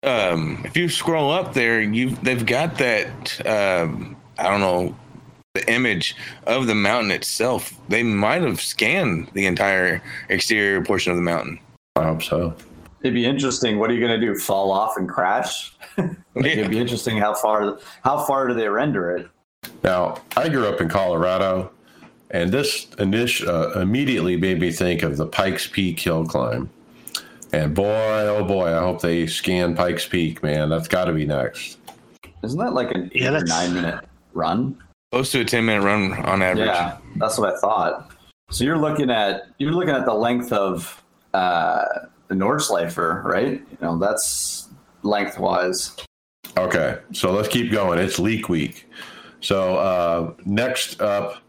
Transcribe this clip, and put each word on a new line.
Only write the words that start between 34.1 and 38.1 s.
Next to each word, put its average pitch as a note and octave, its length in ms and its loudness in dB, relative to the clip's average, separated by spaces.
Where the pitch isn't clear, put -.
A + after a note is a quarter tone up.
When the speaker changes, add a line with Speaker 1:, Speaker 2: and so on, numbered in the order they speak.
Speaker 3:
run? F#2+ 440 -2
Speaker 1:
Close C3 200 0
to C3+ 80 2
a A2+ 60 2
ten A2+ 200 2
minute G#2+ 180 4
run G2+ 300 2
on F#2+ 300 2
average. F#2 240 2
Speaker 3:
Yeah, F2 320 0
that's A2 240 0
what G2+ 120 2
I - 60 -4
thought. G2+ 540 0